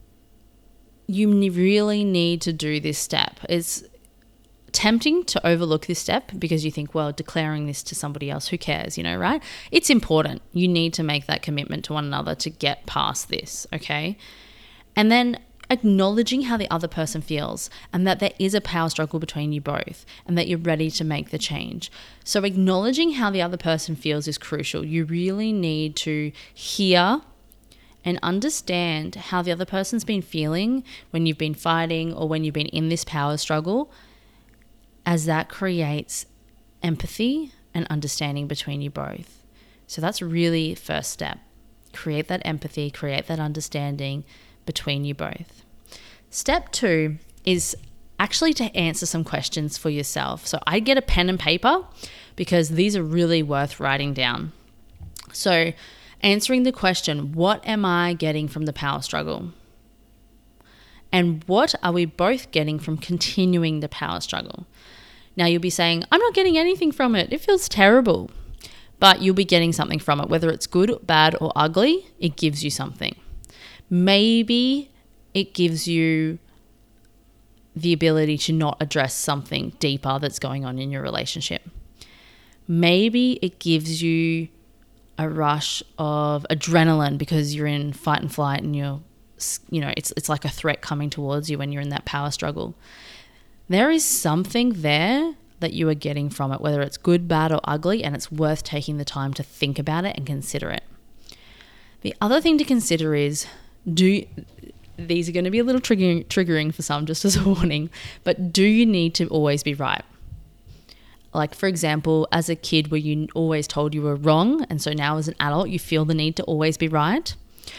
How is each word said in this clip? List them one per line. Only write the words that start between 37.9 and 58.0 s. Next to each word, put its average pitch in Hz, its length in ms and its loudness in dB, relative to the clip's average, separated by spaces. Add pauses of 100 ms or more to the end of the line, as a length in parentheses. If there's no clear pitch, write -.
between 143 340 -6
you 143 100 -6
both. - 540 -12 (420)
So - 140 -10
that's 165 220 -2
really 165 520 0
first - 380 -6
step. - 260 -8 (540)
Create 156 360 -6
that 180 160 -4
empathy, 151 460 -6
create 139 360 -6
that 160 140 -6
understanding 143 840 -6 (400)
between 143 400 -4
you 143 100 -6
both. - 500 -12 (680)
Step - 420 -4
two 160 440 2 (280)
is 180 320 0 (420)
actually 302 360 2
to 226 220 -4
answer 165 280 0
some 165 200 -2
questions 151 520 -4
for - 140 -4
yourself. 143 560 -4
So - 200 -4
I'd 202 180 0
get 269 140 2
a - 40 4
pen 180 260 4
and 185 120 0
paper 254 440 2 (520)
because 170 340 2
these 190 260 2
are 185 60 0
really 165 400 2
worth 143 380 -2
writing 143 340 0
down. 127 380 -2 (800)
So 170 400 2 (500)
answering 214 400 2
the 254 100 2
question, 151 600 -2
"What 185 340 0
am 214 180 0
I 175 300 2